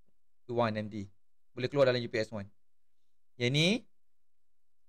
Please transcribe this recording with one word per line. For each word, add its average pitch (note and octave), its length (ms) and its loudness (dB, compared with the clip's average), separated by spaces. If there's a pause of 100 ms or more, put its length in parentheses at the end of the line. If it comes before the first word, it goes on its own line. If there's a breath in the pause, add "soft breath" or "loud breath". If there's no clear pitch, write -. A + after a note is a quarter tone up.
(480)
one A#2 320 0
nanti. G#2 320 -8 (440)
Boleh B2 120 -4
keluar C3+ 240 4
dalam B2 80 2
U A#2 120 -6
P A2 120 0
S - 80 -8
one. G2+ 160 -10 (880)
Yang B2 160 0
ni, D#3 180 4 (1200)